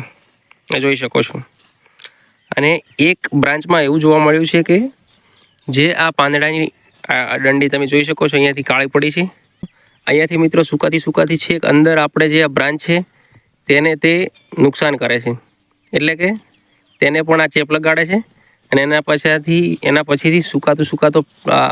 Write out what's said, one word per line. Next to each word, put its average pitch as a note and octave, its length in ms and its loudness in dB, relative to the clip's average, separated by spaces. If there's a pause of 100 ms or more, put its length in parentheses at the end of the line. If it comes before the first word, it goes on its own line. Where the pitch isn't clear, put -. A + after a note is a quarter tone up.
(680)
આ - 120 -4
જોઈ C#3 160 0
શકો B2+ 320 -4
છો. - 160 -12 (1080)
અને D3 200 0 (280)
એક E3+ 200 2 (160)
બ્રાન્ચમાં D3+ 480 0
એવું D3 160 0
જોવા D3+ 240 4
મળ્યું D#3 240 2
છે E3+ 160 0
કે F3+ 180 2 (880)
જે D3 260 0
આ D#3+ 180 0
પાંદડાની D3+ 600 0 (320)
આ, B2+ 300 -4
આ B2+ 40 -4
દંડી C3+ 320 2
તમે C#3+ 180 -2
જોઈ D3 180 0
શકો D#3 220 -2
છો, D3 100 -2
અહીંયાથી C#3 260 0
કાળી C#3 300 -2
પડી D3+ 220 0
છે. F3 80 0 (840)
અહીંયાથી D#3+ 360 0
મિત્રો D#3+ 200 2
સુકાતી D3+ 400 -2
સુકાતી D#3+ 340 -2
છેક - 280 -4
અંદર D#3 320 4
આપણે D3+ 320 0
જે D#3 140 0
આ D3 40 0
બ્રાન્ચ C#3+ 380 -2
છે E3+ 100 0 (760)
તેને D3 260 2
તે E3 180 0 (440)
નુકસાન C#3+ 400 2
કરે A#2+ 220 -2
છે, A#2+ 140 -4 (600)
એટલે D#3+ 220 0
કે F3 140 -2 (720)
તેને D3 200 0
પણ D#3+ 220 2
આ D3+ 100 -4
ચેપ D3+ 220 -2
લગાડે D#3+ 300 0
છે F#3 120 -2 (540)
અને C3+ 100 2
એના D3+ 260 0
પાછળથી, D#3 760 0
એના D3+ 260 0
પછીથી E3 320 2
સુકાતું D3 440 0
સુકાતો D3+ 340 2 (260)
આ, C3+ 260 2